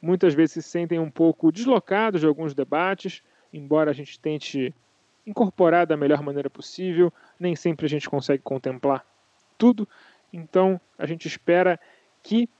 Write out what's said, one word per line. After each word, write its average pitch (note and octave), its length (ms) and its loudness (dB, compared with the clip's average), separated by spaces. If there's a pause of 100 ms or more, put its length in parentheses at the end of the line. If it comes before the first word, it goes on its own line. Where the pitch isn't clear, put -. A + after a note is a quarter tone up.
muitas F3+ 320 2
vezes D#3 200 2
se E3 80 -8
sentem E3+ 380 -4
um D#3+ 100 -4
pouco E3 420 2
deslocados G#3 680 0
de D#3 60 2
alguns D3+ 260 -2
debates, E3+ 680 -4 (300)
embora D3+ 380 0
a - 20 0
gente C#3 260 -12
tente C#3+ 540 -6 (520)
incorporar F#3 600 2
da D#3+ 120 -2
melhor D3 240 2
maneira C#3+ 280 -6
possível, F3+ 640 -2 (260)
nem F3 160 -2
sempre D#3+ 320 -4
a D3 40 0
gente D3 200 -4
consegue C#3 320 -2
contemplar C3 640 -4 (520)
tudo. A3+ 280 4 (460)
Então, F#3 480 0 (180)
a - 80 -8
gente E3 220 -8
espera F3 500 2 (460)
que A#3 260 0 (100)